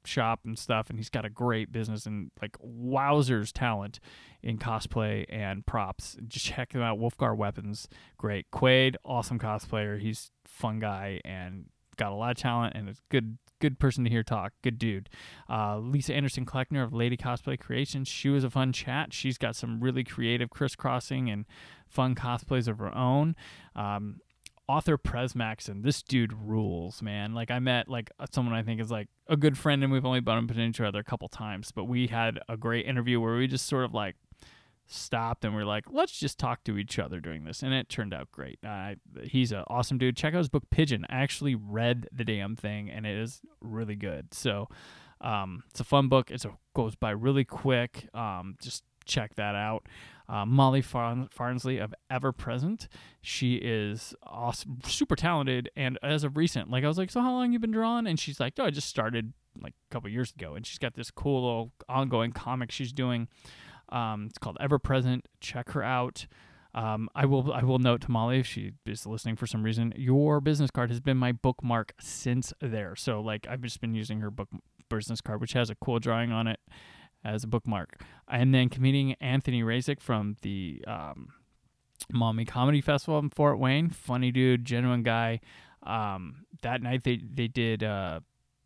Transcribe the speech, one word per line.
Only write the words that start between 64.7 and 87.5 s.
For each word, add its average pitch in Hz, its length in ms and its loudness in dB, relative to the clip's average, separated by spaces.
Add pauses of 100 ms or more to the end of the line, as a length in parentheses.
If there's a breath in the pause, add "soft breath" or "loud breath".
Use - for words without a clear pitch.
Present. 127 480 2 (120)
Check - 300 -8
her 151 140 -2
out. 123 440 -2 (480 loud breath)
Um, 110 400 -2
I 139 100 2
will, 135 280 4
I 120 100 0
will 127 160 6
note 123 220 4
to - 100 -2
Molly, 117 280 2
if 127 80 2
she 104 260 -6 (120)
is 107 220 -8
listening 110 300 -4
for 120 100 -4
some 110 160 -2
reason, 113 320 2
your 143 460 6
business 143 280 4
card 120 200 0
has 120 100 -2
been 135 180 2
my 123 140 4
bookmark 120 680 0
since - 600 -2
there. 107 380 -4
So, 110 240 -2
like, 107 280 -4
I've 123 120 -6
just 120 180 -8
been 113 160 -2
using 107 240 -2
her 107 100 -4
book, 101 200 -8 (400)
business 110 320 -4
card, 107 200 -4
which 117 120 -4
has 120 160 2
a 110 60 -6
cool 117 240 0
drawing 117 320 2
on 113 160 2
it, 113 120 -2 (640 loud breath)
as 110 200 -4
a 110 40 -8
bookmark. 110 540 -2 (260 loud breath)
And 127 260 6
then 127 160 8
comedian 135 500 4
Anthony 127 440 2
Razik 123 380 0
from 104 400 0
the, 95 440 -6
um, 76 440 -10 (800)
Mommy 113 340 2
Comedy 135 340 4
Festival 151 400 2
in 147 100 0
Fort 147 280 4
Wayne. 139 320 4
Funny 127 420 0
dude, 127 340 6
genuine 123 380 2
guy. 117 360 2 (440 loud breath)
Um, 98 640 -4 (160)
that 123 200 -2
night 123 220 0
they, 123 140 2
they 117 300 -2
did, 113 360 0